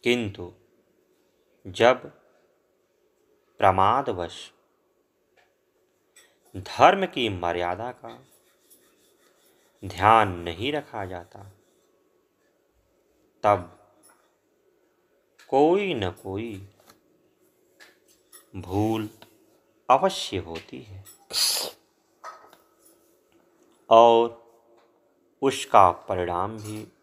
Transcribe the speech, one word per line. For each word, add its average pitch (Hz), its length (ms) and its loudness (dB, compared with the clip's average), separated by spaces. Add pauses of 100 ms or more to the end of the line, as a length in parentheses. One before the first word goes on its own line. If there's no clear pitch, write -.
किंतु 104 480 -4 (1120)
जब 113 400 2 (1500)
प्रमादवश 98 760 0 (2250)
धर्म 165 520 2
की 131 240 -4
मर्यादा 87 640 -6
का 117 240 -20 (1600)
ध्यान 101 580 2
नहीं 85 320 -8
रखा 123 320 -8
जाता, 92 380 -16 (2000)
तब 98 260 2 (1800)
कोई 170 460 2
न 98 200 -4
कोई 104 360 -10 (2000)
भूल 104 520 -4 (800)
अवश्य 139 500 0
होती 82 420 -14
है 98 240 -20 (2750)
और 117 500 6 (1000)
उसका 120 480 4 (180)
परिणाम 90 500 -4
भी 107 280 -12 (160)